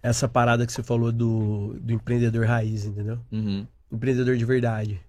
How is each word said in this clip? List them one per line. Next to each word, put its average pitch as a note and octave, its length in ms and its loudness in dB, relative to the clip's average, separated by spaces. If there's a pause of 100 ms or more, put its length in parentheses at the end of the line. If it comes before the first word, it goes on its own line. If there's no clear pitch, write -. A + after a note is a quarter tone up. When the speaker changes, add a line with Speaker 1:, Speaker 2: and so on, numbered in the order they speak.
Speaker 1:
Essa B2 260 0
parada A#2+ 380 4
que - 80 -8
você B2+ 100 -6
falou A#2 280 2
do, A2 680 0
do A#2 140 -2
empreendedor A2+ 520 2
raiz, A2 400 0
entendeu? G#2+ 340 -6 (120)
Speaker 2:
Uhum. G#2 340 -2 (260)
Speaker 1:
Empreendedor B2+ 440 2
de A#2 80 0
verdade. A2+ 640 0